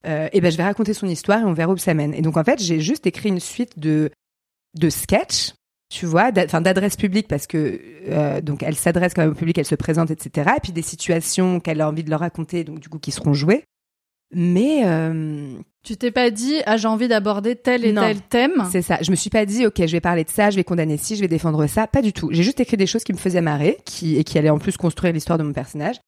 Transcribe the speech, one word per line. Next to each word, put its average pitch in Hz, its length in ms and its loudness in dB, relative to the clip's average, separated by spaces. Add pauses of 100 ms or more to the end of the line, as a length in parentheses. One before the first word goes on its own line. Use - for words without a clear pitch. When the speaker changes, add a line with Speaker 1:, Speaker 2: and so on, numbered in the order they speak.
Speaker 1:
Euh, 156 260 -4
et 196 80 4
ben, 170 100 2
je 160 60 -2
vais 170 80 -2
raconter 208 300 -2
son - 120 -6
histoire 196 340 0
et 226 40 0
on 185 80 2
verra 165 200 0
où 185 60 0
ça 170 160 0
mène. » 151 200 0
Et - 80 -6
donc, 160 140 0
en 127 80 2
fait, 254 180 2
j'ai 165 180 0
juste 202 260 -2
écrit 202 240 -2
une 180 100 -2
suite - 380 -8
de, 151 320 0 (640)
de 160 160 2
sketchs - 640 -2 (380)
tu - 140 -6
vois, 185 260 4
d'a-, 185 120 4
enfin, 160 180 0
d'adresse 190 340 2
publique 208 320 0
parce 147 180 -4
que, 151 320 -2 (300)
euh, 147 320 0
donc, 147 220 -6
elle 151 140 -4
s'adresse 175 360 2
quand - 100 -2
même 156 100 2
au - 20 -4
public, 165 240 -2
elle 151 80 -2
se - 80 0
présente, 160 360 0
et 160 80 -4
cetera. 165 380 -2
Et - 60 -2
puis 190 100 -8
des 165 80 -6
situations 175 800 -2
qu'elle 156 220 -2
a 151 60 2
envie 156 140 -4
de 151 60 -8
leur 156 120 -2
raconter, 165 440 -6
donc, 151 160 -14
du - 80 -20
coup, 160 100 -14
qui 151 120 -8
seront 143 240 0
jouées. 170 300 2 (680)
Mais, 190 520 2
euh, 156 640 -4 (320)
Speaker 2:
Tu 214 140 -10
t'es 240 120 -2
pas 240 200 2
dit, « 240 240 -4 (120)
Ah, 226 120 2
j'ai 220 100 0
envie 220 200 0
d'aborder 214 480 0
tel 247 280 0
et 214 80 4
Speaker 1:
Non. 208 100 2
Speaker 2:
tel 214 200 2
thème » ? 247 500 2
Speaker 1:
C'est 185 100 2
ça. 175 200 0
Je 165 80 0
me 180 60 4
suis - 140 -4
pas - 140 2
dit, « 220 220 2
Ok, - 140 0
je 165 120 2
vais 170 80 0
parler 170 240 2
de - 60 -8
ça, 208 180 4
je 202 80 2
vais 185 80 2
condamner 160 320 0
ci, 214 200 -6
je 202 40 -4
vais 190 80 0
défendre 156 380 2
ça. » 214 220 0
Pas 269 140 2
du 214 100 2
tout. 160 200 -6
J'ai 165 120 4
juste 262 160 0
écrit 233 160 2
des 190 100 2
choses 226 180 -2
qui - 80 -6
me 175 60 -4
faisaient 180 240 0
marrer, 156 420 2
qui, 160 320 -2
et 156 80 2
qui - 140 0
allaient 151 100 4
en 151 100 4
plus - 180 -2
construire 170 360 0
l'histoire 165 260 -2
de 160 40 0
mon 147 100 -2
personnage. 147 440 -6 (120)